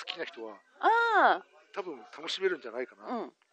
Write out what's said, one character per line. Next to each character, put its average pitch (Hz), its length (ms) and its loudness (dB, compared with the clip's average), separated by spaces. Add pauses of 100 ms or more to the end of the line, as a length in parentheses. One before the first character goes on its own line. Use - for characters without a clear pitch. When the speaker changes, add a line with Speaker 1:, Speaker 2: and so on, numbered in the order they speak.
Speaker 1:
き - 140 -10
な 165 60 -6
人 117 200 -12
は、 107 120 -12 (240)
Speaker 2:
あ 392 600 4
ー。 - 340 -20
Speaker 1:
多 208 80 -6
分 170 140 -8 (200)
楽 156 120 -12
し - 120 -6
め 190 80 2
る 170 100 -2
ん - 20 -14
じ 120 80 -12
ゃ 107 40 -12
な 123 100 -6
い 123 40 -6
か 104 100 -20
な。 101 100 -18
Speaker 2:
う 220 200 -6
ん。 123 60 -16 (200)